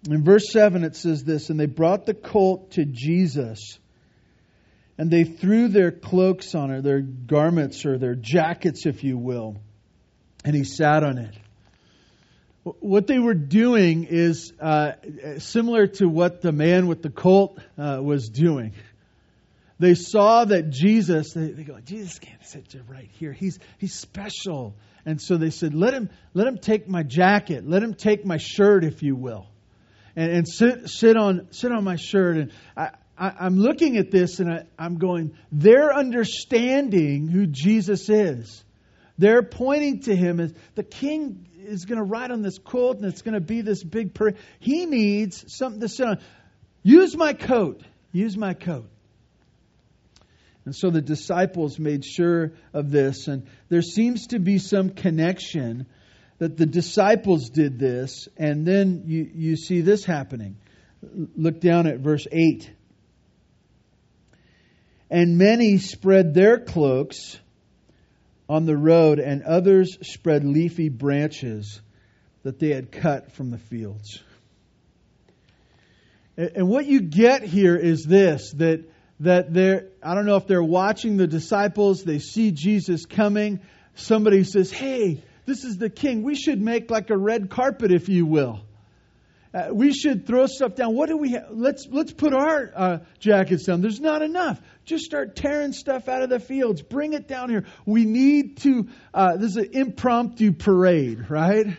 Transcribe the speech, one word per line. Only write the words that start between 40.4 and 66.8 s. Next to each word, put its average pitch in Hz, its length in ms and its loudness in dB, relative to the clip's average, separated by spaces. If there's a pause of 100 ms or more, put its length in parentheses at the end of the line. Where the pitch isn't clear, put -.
as, 165 120 -4 (220)
"The 214 80 -8
king 262 640 -8 (120)
is 196 280 -12
gonna 220 180 -4
ride 226 260 -8
on 233 120 -6
this 190 160 -8
colt 247 400 -2
and 202 80 -6
it's 175 160 -8
gonna 220 180 -4
be 220 220 -6
this 196 200 -4
big 190 300 -6
parade. 208 240 0 (220)
He 320 260 -2
needs 214 720 -2
something 220 240 -8
to 226 80 -6
sit 254 180 -4
on. 202 140 -4 (600)
Use 320 340 8
my 311 160 0
coat. 220 500 -2 (300)
Use 196 240 -4
my 202 160 -6
coat." 139 380 -10 (1800)
And 139 100 -12
so 185 140 -2
the 160 100 0
disciples 165 800 -4
made 147 260 -4
sure 170 480 -2 (220)
of 147 160 -4
this. 139 380 0
And 135 180 -8 (240)
there 170 120 2
seems 220 460 -2
to 240 100 -6
be 190 200 2
some 190 320 -2
connection 160 960 -4 (520)
that 165 180 -6
the 165 100 2
disciples 185 840 0
did 139 300 -2
this. 127 580 -6
And 151 300 -4
then 190 400 0
you, 160 280 -6
you 160 220 -4
see 175 240 -4
this 202 240 2
happening. 123 540 -8 (440)
L-, - 320 -12
look 160 260 -4
down 170 260 4
at 135 120 -2
verse 147 320 -2
eight. 165 400 2 (2500)
"And 170 280 4
many 208 400 6
spread 190 560 2
their 208 240 6
cloaks 147 800 -2 (1120)